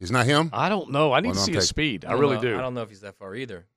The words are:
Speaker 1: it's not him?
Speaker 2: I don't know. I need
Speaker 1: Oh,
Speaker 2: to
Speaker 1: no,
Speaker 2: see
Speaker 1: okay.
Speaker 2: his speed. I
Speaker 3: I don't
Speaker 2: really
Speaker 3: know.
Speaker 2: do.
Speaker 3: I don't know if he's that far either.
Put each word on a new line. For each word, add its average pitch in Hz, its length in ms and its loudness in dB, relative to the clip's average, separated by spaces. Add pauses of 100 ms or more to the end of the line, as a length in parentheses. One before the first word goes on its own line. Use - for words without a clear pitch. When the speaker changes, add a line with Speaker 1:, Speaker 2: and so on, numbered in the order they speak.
Speaker 1:
it's 92 100 -6
not 120 160 2
him? 147 260 4
Speaker 2:
I 135 160 0
don't 185 220 -4
know. 143 220 4
I 135 80 4
need 233 100 0
Speaker 1:
Oh, - 20 -2
Speaker 2:
to 190 60 -2
Speaker 1:
no, 196 60 2
Speaker 2:
see 196 80 0
Speaker 1:
okay. 156 60 0
Speaker 2:
his 90 100 2
speed. 143 360 -2
I - 40 -6
Speaker 3:
I - 40 0
don't 123 80 2
Speaker 2:
really 139 160 4
Speaker 3:
know. 113 60 -2
Speaker 2:
do. 120 160 0
Speaker 3:
I - 20 -4
don't 127 140 -4
know 120 80 -6
if 107 60 -10
he's 101 140 -20
that 98 140 -16
far 98 200 -14
either. 104 300 -12 (100)